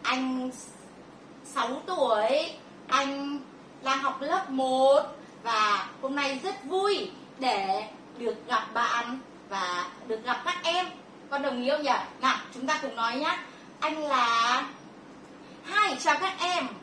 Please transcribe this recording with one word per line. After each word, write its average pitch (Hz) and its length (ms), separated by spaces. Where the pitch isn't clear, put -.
anh 254 480
sáu 247 400
tuổi, 269 640
anh 277 520
đang 269 160
học 277 220
lớp 330 280
một 262 520
và 214 460
hôm 269 140
nay 277 280
rất 392 200
vui 359 480
để 214 480
được 233 300
gặp - 260
bạn 240 460
và 180 380
được 220 180
gặp 247 200
các 359 180
em. 349 220
Con 277 120
đồng 254 220
ý 247 60
không 302 140
nhỉ? 262 80
Nào, 254 160
chúng 254 140
ta 302 140
cùng 269 140
nói 233 200
nhá. 311 240
Anh 311 180
là 247 680
Hai, 392 340
chào 302 220
các 381 180
em. 349 280